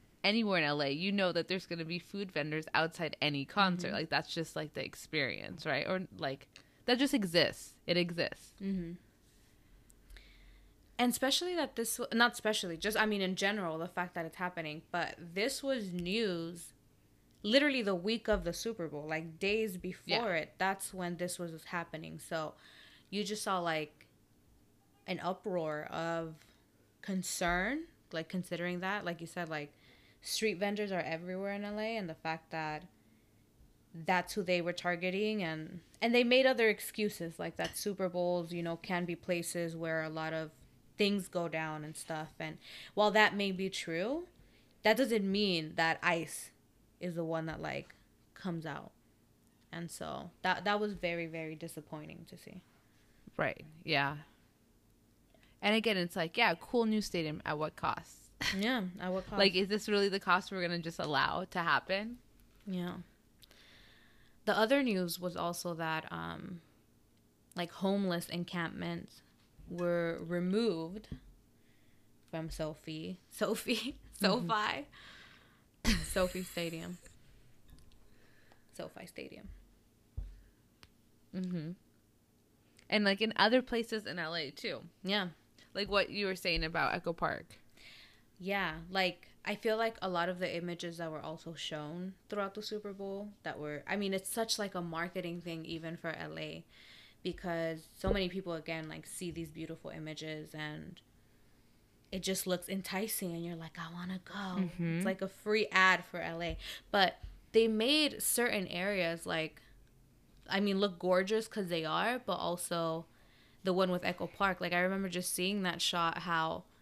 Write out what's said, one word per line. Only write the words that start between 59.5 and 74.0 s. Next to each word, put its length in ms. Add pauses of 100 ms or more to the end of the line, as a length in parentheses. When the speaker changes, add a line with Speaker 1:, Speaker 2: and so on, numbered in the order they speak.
Speaker 1:
is 100
this 220
really 200
the 120
cost 320
we're 100
gonna 160
just 220
allow 460
to 120
happen? 600 (480)
Speaker 2:
Yeah. 320 (1500)
The 120
other 280
news 340
was 180
also 380
that, 380
um, 480 (960)
like, 160
homeless 560
encampments 920 (460)
were 580
removed 800 (1200)
from 200
Sophie, 680 (120)
Sophie, 720